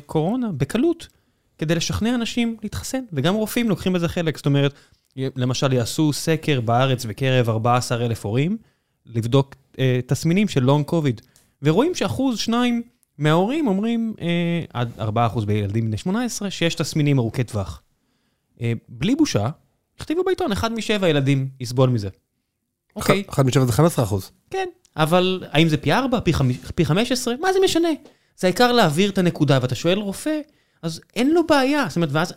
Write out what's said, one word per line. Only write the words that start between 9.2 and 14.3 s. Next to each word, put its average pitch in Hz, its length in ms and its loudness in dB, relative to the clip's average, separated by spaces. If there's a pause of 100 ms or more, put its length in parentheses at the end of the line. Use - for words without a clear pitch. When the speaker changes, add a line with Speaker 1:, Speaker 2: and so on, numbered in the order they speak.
Speaker 1:
אה, 127 280 2
תסמינים 175 400 2
של 135 160 0
לונג 143 220 4
קוביד, 147 360 0 (400)
ורואים 220 340 2
שאחוז, 240 440 -2
שניים 240 420 0 (360)
מההורים 190 500 2
אומרים, 226 540 -2
אה, 170 60 -4 (460)